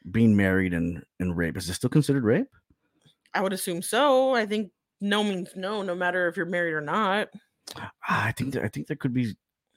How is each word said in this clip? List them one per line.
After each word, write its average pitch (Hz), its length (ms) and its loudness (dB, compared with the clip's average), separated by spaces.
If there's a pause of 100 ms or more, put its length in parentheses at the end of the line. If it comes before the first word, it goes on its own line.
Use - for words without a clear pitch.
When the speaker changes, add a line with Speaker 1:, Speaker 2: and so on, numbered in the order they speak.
(120)
Speaker 1:
being 110 260 6
married 92 360 4
and, 85 300 -2 (160)
and 90 160 -2
rape? 85 220 0
Is 87 120 -8
it 90 40 -4
still - 160 -2
considered 139 340 2
rape? 147 240 4 (880)
Speaker 2:
I 185 80 0
would 190 120 0
assume 180 280 -4
so. 262 540 2
I 220 100 0
think 214 260 -4 (300)
no 208 220 0
means 190 320 -2
no, 196 260 -6
no 185 140 -4
matter 180 320 0
if 170 100 -4
you're 202 80 -2
married 175 280 -2
or 156 80 -4
not. 190 480 0 (460)
Speaker 1:
Ah, - 520 -4
I 113 40 -2
think 135 220 -6
that, 123 100 -4
I 104 40 -4
think 143 200 -8
there 156 100 -8
could 131 160 -4
be, 120 200 -2 (440)